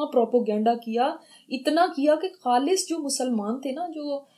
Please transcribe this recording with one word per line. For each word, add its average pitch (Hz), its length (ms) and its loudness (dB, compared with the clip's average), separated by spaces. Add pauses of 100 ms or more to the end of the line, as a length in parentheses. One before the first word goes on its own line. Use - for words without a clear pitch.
propaganda 233 720 2
किया, 233 320 -2 (440)
इतना 311 360 2
किया 302 280 2
कि 370 140 -2
खालिस 277 580 0
जो 330 100 -4
मुसलमान 254 680 -2
थे 269 60 -4
ना, 330 160 -6
जो, 294 400 -8 (100)